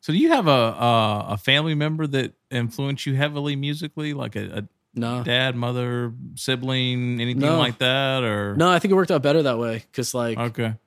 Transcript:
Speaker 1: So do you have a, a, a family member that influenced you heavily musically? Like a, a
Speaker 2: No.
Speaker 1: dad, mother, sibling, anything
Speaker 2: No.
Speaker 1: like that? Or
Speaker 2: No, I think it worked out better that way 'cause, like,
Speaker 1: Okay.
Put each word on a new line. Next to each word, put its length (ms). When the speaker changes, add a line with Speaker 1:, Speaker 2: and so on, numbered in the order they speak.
Speaker 1:
So 100
do 60
you 120
have 160
a, 40
a, 800
a 80
family 360
member 320
that 260
influenced 560
you 80
heavily 420
musically? 580
Like 220
a, 220
a 60
Speaker 2:
No. 280
Speaker 1:
dad, 340
mother, 560
sibling, 880
anything 200
Speaker 2:
No. 180
Speaker 1:
like 200
that? 460
Or 320
Speaker 2:
No, 140
I 80
think 140
it 20
worked 160
out 120
better 200
that 160
way 340
'cause, 220
like, 240
Speaker 1:
Okay. 360